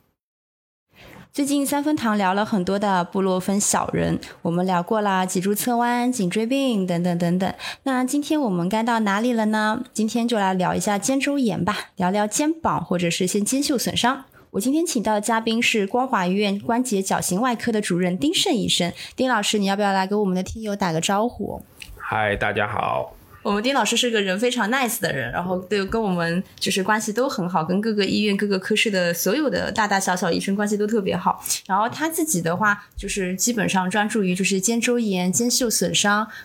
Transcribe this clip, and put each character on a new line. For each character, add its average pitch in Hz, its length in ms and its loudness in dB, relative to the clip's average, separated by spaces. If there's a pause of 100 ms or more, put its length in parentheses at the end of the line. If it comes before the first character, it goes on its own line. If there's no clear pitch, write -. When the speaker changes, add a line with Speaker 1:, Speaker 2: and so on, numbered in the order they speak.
(1300)
Speaker 1:
最 285 120 -2
近 277 200 2
三 285 180 0
分 302 120 2
糖 226 240 0
聊 190 160 2
了 202 100 2
很 208 200 0
多 190 120 0
的 196 280 2
布 190 180 -2
洛 185 160 2
芬 196 220 0
小 - 320 0
人， 165 260 0 (240)
我 175 80 0
们 175 160 0
聊 180 160 2
过 214 180 0
了 190 240 0
脊 185 160 -2
柱 196 140 0
侧 240 220 0
弯、 240 340 2
颈 214 180 0
椎 214 160 0
病 247 400 2
等 175 200 0
等 175 120 2
等 175 220 2
等。 185 160 0 (300)
那 254 200 0
今 285 160 0
天 302 200 0
我 247 100 0
们 175 180 0
该 220 140 0
到 233 180 0
哪 202 200 2
里 247 120 2
了 226 140 2
呢？ 214 460 0
今 214 160 0
天 233 180 0
就 233 100 0
来 196 160 2
聊 180 220 2
一 180 60 0
下 202 180 0
肩 262 220 0
周 285 180 0
炎 208 260 0
吧， - 300 -4
聊 180 160 0
聊 208 160 0
肩 302 260 0
膀 190 320 -2
或 180 140 -2
者 175 100 0
是 170 140 -2
一 185 60 2
些 208 120 0
肩 262 220 0
袖 285 160 0
损 - 180 -2
伤。 269 280 0 (260)
我 - 100 -2
今 247 120 0
天 320 120 2
请 311 160 -2
到 214 140 0
的 208 60 2
嘉 226 200 0
宾 226 220 0
是 214 240 2
光 247 220 0
华 202 180 0
医 180 60 2
院 202 260 2
关 233 240 0
节 214 180 0
矫 190 200 0
形 175 200 -2
外 247 140 2
科 220 160 -2
的 214 100 2
主 185 160 -2
任 180 220 0
丁 294 160 2
胜 - 180 2
医 185 160 0
生。 170 240 0 (220)
丁 254 140 0
老 233 120 2
师， 214 200 0
你 196 60 2
要 196 100 2
不 202 60 0
要 202 100 2
来 190 160 2
给 202 80 0
我 214 80 2
们 185 100 2
的 180 80 0
听 214 180 2
友 208 140 -4
打 202 160 0
个 160 100 0
招 208 280 2
呼？ - 340 -8 (340)
Speaker 2:
嗨， 107 380 0
大 104 180 0
家 104 140 0
好。 - 480 -2 (280)
Speaker 1:
我 214 100 -2
们 202 100 0
丁 262 120 0
老 262 80 2
师 233 140 0
是 240 140 0
个 220 100 2
人 190 180 0
非 240 120 2
常 233 200 -2
nice 247 300 -2
的 170 100 -2
人， - 220 -4
然 175 100 -2
后 185 180 -2
对， 196 260 -2
跟 214 140 -2
我 208 100 0
们 170 340 0 (140)
就 - 120 -2
是 190 120 0
关 214 180 2
系 220 100 -4
都 233 160 0
很 202 220 -4
好， 175 160 0
跟 185 160 0
各 226 140 -2
个 202 100 2
医 202 160 0
院、 208 160 2
各 208 100 0
个 196 120 0
科 208 180 0
室 220 140 0
的 175 240 0
所 190 200 0
有 294 140 0
的 175 240 -2
大 208 160 0
大 202 100 2
小 190 160 0
小 180 160 0
医 175 80 0
生 196 160 -2
关 202 140 0
系 208 80 0
都 208 100 0
特 220 140 0
别 185 160 -2
好。 180 260 0 (220)
然 190 140 0
后 220 100 2
他 277 180 -4
自 330 160 -2
己 240 200 0
的 160 120 0
话， 208 320 0 (120)
就 202 100 -8
是 185 280 -2
基 240 140 0
本 214 160 0
上 185 220 2
专 208 180 0
注 214 160 0
于 180 120 2
就 190 100 0
是 190 160 2
肩 233 180 0
周 240 200 2
炎、 185 340 0
肩 240 180 2
袖 240 200 0
损 175 240 0
伤， 208 340 2 (160)